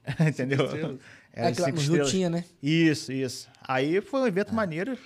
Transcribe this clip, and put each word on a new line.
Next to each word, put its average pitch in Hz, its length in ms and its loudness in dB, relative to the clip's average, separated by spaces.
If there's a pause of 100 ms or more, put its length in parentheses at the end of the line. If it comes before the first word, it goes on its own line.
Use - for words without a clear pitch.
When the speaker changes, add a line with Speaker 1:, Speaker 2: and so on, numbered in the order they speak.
Speaker 1:
Cinco 135 220 0
Speaker 2:
entendeu? 135 360 0
Speaker 1:
estrelas. 143 340 -4 (340)
Speaker 2:
Era - 180 0
Speaker 3:
É, - 40 0
claro, 170 220 0
Speaker 2:
cinco - 0 -
Speaker 3:
no 151 60 0
Rio 147 220 4
Speaker 2:
estrelas. 135 60 2
Speaker 3:
tinha, 185 200 2
né? 170 140 -2 (180)
Speaker 2:
Isso, 156 500 2
isso. 131 360 -6 (180)
Aí 143 340 0
foi 269 200 -4
um 254 60 2
evento 196 240 -2
Speaker 3:
Ah. - 40 -4
Speaker 2:
maneiro. 208 520 -2